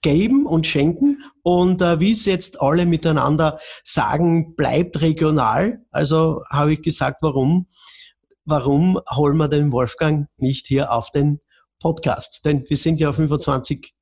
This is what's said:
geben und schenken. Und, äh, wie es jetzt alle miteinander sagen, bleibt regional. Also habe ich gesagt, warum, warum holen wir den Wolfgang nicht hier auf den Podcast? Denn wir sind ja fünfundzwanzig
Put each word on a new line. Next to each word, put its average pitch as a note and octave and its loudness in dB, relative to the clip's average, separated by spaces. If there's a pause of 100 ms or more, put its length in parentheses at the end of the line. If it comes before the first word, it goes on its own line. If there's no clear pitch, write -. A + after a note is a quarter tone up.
geben A3+ 2
und D#3+ 0
schenken. F3 0 (220)
Und, F3+ 2
äh, E3+ 2
wie F#3+ 2
es A3 0
jetzt F#3+ -4
alle D#3+ 2
miteinander D#3 0 (240)
sagen, D#3+ 0
bleibt C#3+ 0
regional. D#3 0 (120)
Also D#3+ 0
habe D3 2
ich D#3 -4
gesagt, C#3+ -4
warum, D#3 0 (760)
warum D3+ 2 (120)
holen C#3+ 0
wir D#3 2
den D3 0
Wolfgang D3 -2 (120)
nicht C3 -4
hier C3+ -2
auf A#2 -4
den D3 0 (420)
Podcast? - -4
Denn C#3+ 0
wir D3 -2
sind D#3+ 0
ja D3 0
fünfundzwanzig D3 -4